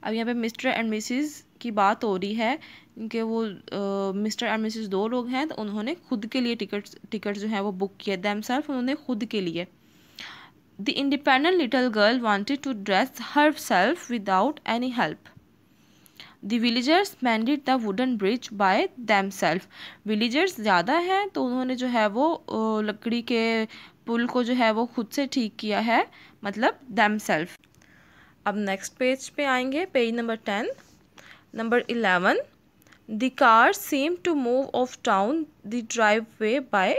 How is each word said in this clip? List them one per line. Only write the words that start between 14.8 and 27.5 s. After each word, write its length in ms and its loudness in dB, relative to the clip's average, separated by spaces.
help। 180 0
The 140 0
villagers 640 2
mended 400 2
the 220 0
wooden 320 0
bridge 340 0
by 360 2
themselves। 680 0
विलेजर्स 540 0
ज़्यादा 380 2
हैं 300 0
तो 160 -2
उन्होंने 320 -2
जो 100 -4
है 200 2
वो, 260 2
अ, 500 -2
लकड़ी 400 -4
के 420 0
पुल 200 0
को 180 0
जो 100 0
है 160 4
वो 160 2
खुद 260 -6
से 140 -2
ठीक 300 -4
किया 240 -2
है, 280 2
मतलब 360 -2
themselves। 800 0